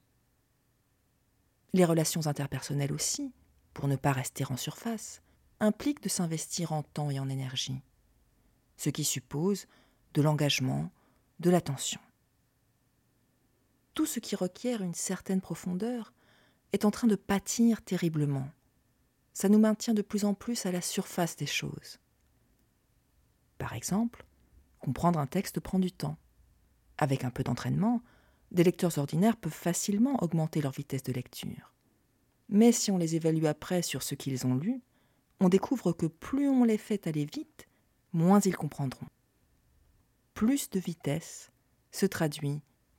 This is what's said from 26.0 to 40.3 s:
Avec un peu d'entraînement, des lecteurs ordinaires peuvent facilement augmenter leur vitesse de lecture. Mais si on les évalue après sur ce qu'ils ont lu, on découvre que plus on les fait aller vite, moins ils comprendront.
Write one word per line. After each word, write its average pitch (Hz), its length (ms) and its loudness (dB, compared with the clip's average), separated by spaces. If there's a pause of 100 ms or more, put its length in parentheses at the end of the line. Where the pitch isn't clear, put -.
Avec 139 260 0
un 127 60 -2
peu 127 140 -6
d'entraînement, 165 580 0 (480)
des 175 140 2
lecteurs 175 340 2
ordinaires 160 400 2
peuvent - 160 -8
facilement 208 720 0
augmenter 160 360 0
leur 143 120 -2
vitesse 135 320 -6
de 127 100 -4
lecture. - 600 -10 (760)
Mais 220 220 8
si 233 180 0
on 190 80 2
les 165 180 0
évalue 160 300 2
après 160 380 0
sur - 180 -6
ce - 140 -6
qu'ils 135 320 -4
ont 127 80 2
lu, 220 260 -2 (580)
on 185 100 6
découvre 190 420 2
que 165 160 -2
plus 277 420 -2
on 254 140 6
les 220 160 4
fait - 260 -6
aller 151 200 -2
vite, - 420 -14 (460)
moins 180 280 6
ils 190 160 0
comprendront. - 500 -6 (1300)